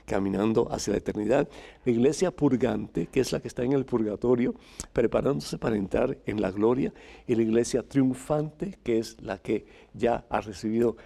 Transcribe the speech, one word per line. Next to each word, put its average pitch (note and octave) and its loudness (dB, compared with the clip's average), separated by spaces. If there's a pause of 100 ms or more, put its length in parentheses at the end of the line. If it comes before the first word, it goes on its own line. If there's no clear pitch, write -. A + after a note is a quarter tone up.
caminando G2+ 0
hacia A2+ -4
la G#2 0
eternidad. G#2+ 0 (380)
La B2+ 2
iglesia C#3+ 2
purgante, A2+ 0
que - -2
es B2 0
la C#3+ -4
que A#2+ -8
está - -8
en B2+ 2
el C3+ 2
purgatorio, A#2+ 0 (380)
preparándose B2+ 0
para A#2 0
entrar A#2+ 0
en G#2 -2
la F#2+ 0
gloria. A2+ 2 (360)
Y A#2+ 2
la A2+ 2
iglesia A#2 0
triunfante, D3+ -2
que A2+ 0
es - -4
la G2 -6
que A2 -4 (260)
ya A#2 0
ha G#2 0
recibido A2 -2